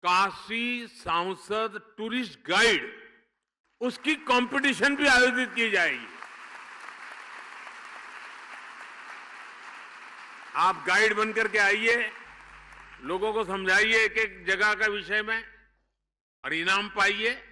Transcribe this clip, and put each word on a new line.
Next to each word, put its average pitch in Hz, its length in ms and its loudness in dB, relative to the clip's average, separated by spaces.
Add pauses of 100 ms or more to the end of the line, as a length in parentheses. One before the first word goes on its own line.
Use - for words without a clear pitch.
काशी 220 800 0
सांसद 190 1080 -4
टूरिस्ट 220 500 -4
गाइड, 185 640 2 (680)
उसकी 254 340 -2
कॉम्पिटिशन 269 800 2
भी 285 120 2
आयोजित 247 480 6
की 226 160 2
जाएगी। 147 360 2 (4000)
आप 170 320 2
गाइड 214 260 6
बनकर 214 340 0
के 202 100 0
आइए, 214 540 4 (920)
लोगों 185 320 -2
को 220 100 0
समझाइए 196 600 4
एक-एक 208 400 -2
जगह 190 280 2
का 208 140 0
विषय 202 340 -2
में 220 220 -4 (1000)
और 139 80 -2
इनाम 190 360 2
पाइए। 208 520 0 (100)